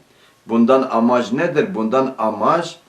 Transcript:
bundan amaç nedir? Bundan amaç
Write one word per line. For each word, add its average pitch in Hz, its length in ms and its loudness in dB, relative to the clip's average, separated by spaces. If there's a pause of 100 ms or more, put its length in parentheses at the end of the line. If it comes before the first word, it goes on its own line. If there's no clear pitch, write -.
(460)
bundan 117 440 2
amaç 113 420 0
nedir? 147 420 -2
Bundan 117 440 -2
amaç 110 600 -2 (100)